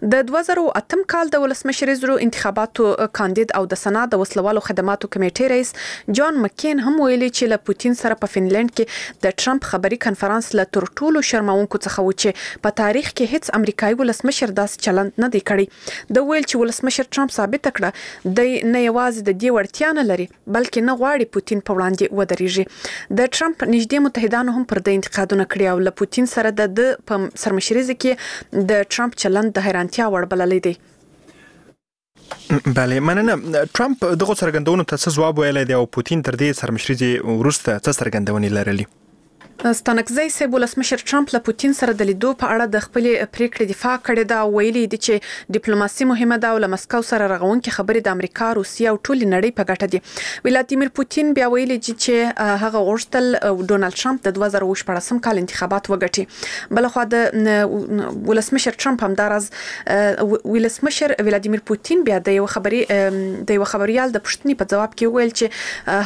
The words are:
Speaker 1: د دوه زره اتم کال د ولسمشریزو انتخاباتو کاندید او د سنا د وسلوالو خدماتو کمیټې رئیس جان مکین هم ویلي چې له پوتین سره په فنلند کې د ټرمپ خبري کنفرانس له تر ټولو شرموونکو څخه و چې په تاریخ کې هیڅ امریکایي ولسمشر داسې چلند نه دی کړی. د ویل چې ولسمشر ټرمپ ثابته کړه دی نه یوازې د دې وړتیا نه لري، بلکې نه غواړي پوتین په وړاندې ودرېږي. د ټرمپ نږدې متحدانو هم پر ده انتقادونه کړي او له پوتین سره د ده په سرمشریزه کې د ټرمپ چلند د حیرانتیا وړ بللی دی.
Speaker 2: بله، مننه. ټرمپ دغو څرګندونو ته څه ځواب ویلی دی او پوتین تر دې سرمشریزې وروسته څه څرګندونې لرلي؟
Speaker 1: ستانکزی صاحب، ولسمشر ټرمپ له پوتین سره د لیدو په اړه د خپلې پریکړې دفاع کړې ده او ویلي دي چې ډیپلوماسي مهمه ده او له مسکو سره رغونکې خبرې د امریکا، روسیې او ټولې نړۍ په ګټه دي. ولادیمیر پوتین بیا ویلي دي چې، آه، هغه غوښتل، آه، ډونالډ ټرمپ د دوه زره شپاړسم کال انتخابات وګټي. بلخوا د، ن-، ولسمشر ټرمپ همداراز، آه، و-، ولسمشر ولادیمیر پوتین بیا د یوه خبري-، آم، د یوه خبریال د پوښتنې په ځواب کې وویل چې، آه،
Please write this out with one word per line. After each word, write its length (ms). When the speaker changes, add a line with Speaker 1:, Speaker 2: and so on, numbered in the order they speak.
Speaker 1:
د 320
دوه 180
زره 160
اتم 320
کال 220
د 80
ولسمشریزو 220
انتخاباتو 1160
کاندید 380
او 160
د 80
سنا 320
د 100
وسلوالو 460
خدماتو 480
کمیټې 380
رئیس 200
جان 260
مکین 420
هم 140
ویلي 300
چې 240
له 160
پوتین 320
سره 200
په 120
فنلند 440
کې 80
د 160
ټرمپ 300
خبري 340
کنفرانس 420
له 60
تر 100
ټولو 280
شرموونکو 580
څخه 180
و 160
چې 460
په 20
تاریخ 300
کې 240
هیڅ 260
امریکایي 400
ولسمشر 640
داسې 260
چلند 240
نه 100
دی 160
کړی. 160
د 20
ویل 140
چې 200
ولسمشر 480
ټرمپ 280
ثابته 400
کړه 120
دی 100
نه 240
یوازې 400
د 40
دې 160
وړتیا 420
نه 140
لري، 160
بلکې 320
نه 160
غواړي 220
پوتین 300
په 100
وړاندې 280
ودرېږي. 480
د 160
ټرمپ 380
نږدې 260
متحدانو 500
هم 140
پر 140
ده 140
انتقادونه 520
کړي 120
او 120
له 160
پوتین 320
سره 240
د 200
ده 200
په 200
سرمشریزه 580
کې 720
د 220
ټرمپ 320
چلند 340
د 80
حیرانتیا 460
وړ 220
بللی 340
دی. 100
Speaker 2:
بله، 240
مننه. 640
ټرمپ 300
دغو 120
څرګندونو 500
ته 200
څه 140
ځواب 220
ویلی 320
دی 80
او 60
پوتین 300
تر 140
دې 200
سرمشریزې 500
وروسته 400
څه 200
څرګندونې 500
لرلي؟ 280
Speaker 1:
ستانکزی 560
صاحب، 240
ولسمشر 560
ټرمپ 240
له 120
پوتین 280
سره 260
د 80
لیدو 240
په 140
اړه 180
د 120
خپلې 500
پریکړې 340
دفاع 240
کړې 240
ده 100
او 160
ویلي 340
دي 60
چې 580
ډیپلوماسي 540
مهمه 340
ده 100
او 100
له 100
مسکو 340
سره 240
رغونکې 460
خبرې 300
د 100
امریکا، 400
روسیې 340
او 60
ټولې 360
نړۍ 260
په 100
ګټه 240
دي. 80
ولادیمیر 540
پوتین 400
بیا 140
ویلي 240
دي 160
چې، 200
آه، 120
هغه 240
غوښتل، 360
آه، 320
ډونالډ 300
ټرمپ 260
د 100
دوه 200
زره 240
شپاړسم 440
کال 180
انتخابات 480
وګټي. 320
بلخوا 260
د، 0
ن-، 960
ولسمشر 480
ټرمپ 300
همداراز، 420
آه، 760
و-، 180
ولسمشر 640
ولادیمیر 360
پوتین 460
بیا 180
د 80
یوه 200
خبري-، 280
آم، 200
د 80
یوه 160
خبریال 440
د 100
پوښتنې 340
په 40
ځواب 220
کې 60
وویل 360
چې، 100
آه، 560